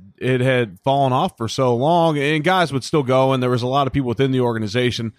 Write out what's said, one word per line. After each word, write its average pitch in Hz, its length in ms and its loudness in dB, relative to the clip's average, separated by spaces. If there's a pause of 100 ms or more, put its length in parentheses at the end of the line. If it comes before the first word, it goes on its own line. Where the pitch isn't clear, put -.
(180)
it 127 220 0
had 123 440 0
fallen 139 280 2
off 156 240 -2
for 113 120 -6
so 127 260 0
long, 160 420 2
and 147 280 0
guys 180 280 0
would 135 120 -4
still 151 180 0
go, 131 300 2
and 131 100 0
there 127 80 0
was 123 120 0
a 123 40 -2
lot 135 220 0
of - 40 -4
people 139 160 -2
within 135 220 0
the 131 100 0
organization. 113 800 -2